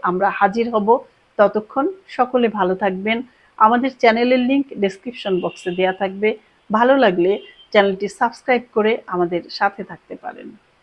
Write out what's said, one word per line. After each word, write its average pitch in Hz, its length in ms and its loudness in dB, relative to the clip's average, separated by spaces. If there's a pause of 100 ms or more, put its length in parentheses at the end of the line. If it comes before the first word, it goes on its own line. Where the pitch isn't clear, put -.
আমরা 185 280 0
হাজির 226 440 0
হব। 220 300 2 (320)
ততক্ষণ 214 520 0 (200)
সকলে 247 400 0
ভালো 196 260 0
থাকবেন। 196 480 -4 (340)
আমাদের 240 420 4
চ্যানেলের 240 400 4
লিংক 269 280 0 (120)
ডেসক্রিপশন 196 640 -4
বক্সে 170 300 -6
দেয়া 185 220 -2
থাকবে। 196 440 -4 (360)
ভালো 240 240 4
লাগলে 196 420 2 (320)
চ্যানেলটি 196 380 2
সাবস্ক্রাইব 240 540 -2 (120)
করে 220 320 0
আমাদের 175 440 -2
সাথে 202 340 -4
থাকতে 180 300 -18
পারেন। - 580 -18 (100)